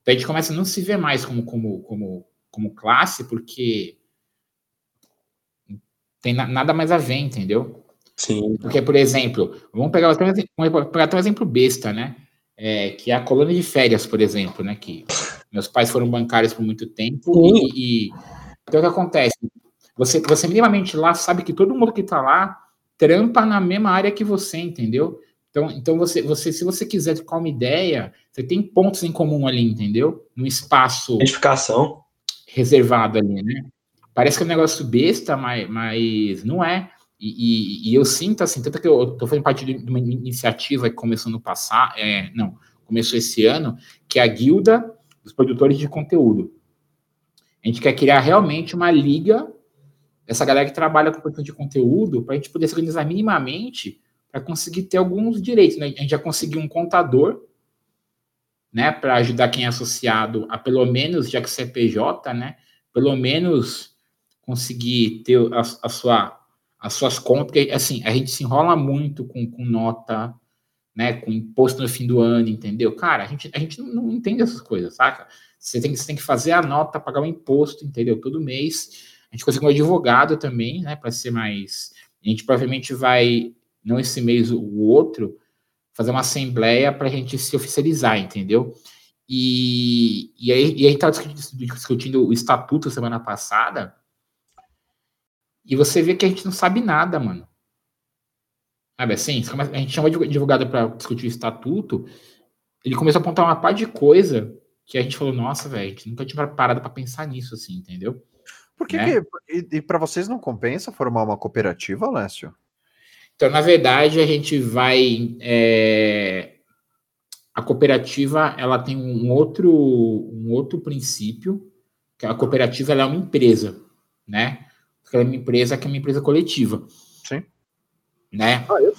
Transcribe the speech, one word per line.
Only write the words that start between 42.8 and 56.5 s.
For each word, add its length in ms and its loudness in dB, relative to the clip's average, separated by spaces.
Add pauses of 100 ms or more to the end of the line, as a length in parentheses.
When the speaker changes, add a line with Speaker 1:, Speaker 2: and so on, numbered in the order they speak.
Speaker 1:
começou 340 -2
esse 280 0
ano, 300 2 (320)
que 100 0
é 40 6
a 40 6
Guilda 640 4 (300)
dos 100 -20
Produtores 460 2
de 100 -4
Conteúdo. 640 2 (1120)
A 40 0
gente 120 -4
quer 120 2
criar 280 6
realmente 540 2
uma 160 2
liga, 580 2 (800)
essa 180 -2
galera 240 2
que 60 -12
trabalha 380 2
com 80 -12
produção 240 -8
de 80 -14
conteúdo, 720 0
pra 120 -4
gente 160 -6
poder 160 -2
se 80 -4
organizar 300 -4
minimamente 960 -4 (300)
pra 100 -8
conseguir 440 -8
ter 120 -2
alguns 440 0
direitos, 360 4
né? 100 -6
A 140 -8
gente 100 -4
já 80 0
conseguiu 420 -6